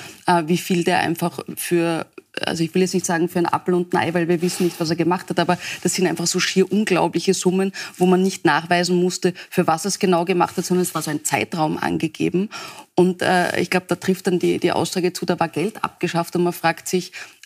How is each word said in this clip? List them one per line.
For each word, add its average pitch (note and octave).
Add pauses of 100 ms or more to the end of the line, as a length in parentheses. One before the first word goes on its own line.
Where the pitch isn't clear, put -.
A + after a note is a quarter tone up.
(280)
äh, F3
wie F3
viel F3
der F3+
einfach E3+ (160)
für, E3+ (360)
also E3
ich E3
will F#3
jetzt F#3
nicht F3+
sagen E3+
für F3+
ein E3+
Apfel -
und F3
ein F3
Ei, D#3+
weil E3+
wir E3+
wissen F3+
nicht, -
was D#3
er E3+
gemacht F3
hat, F3
aber F3 (240)
das F#3
sind F#3+
einfach E3+
so F3+
schier -
unglaubliche F3+
Summen, F#3+ (260)
wo F3+
man F#3
nicht F#3+
nachweisen E3+
musste, F3+ (160)
für F3+
was E3
es G3
genau F3
gemacht F3
hat, F3
sondern F3+
es -
war D#3+
so D#3
ein D3
Zeitraum E3
angegeben. E3+ (460)
Und, F3+
äh, -
ich F3+
glaub, F3+
da F3
trifft F#3+
dann F3
die, F3
die F3
Aussage E3+
zu, -
da F3
war E3
Geld E3
abgeschafft -
und F3
man F3
fragt -
sich, F3+ (320)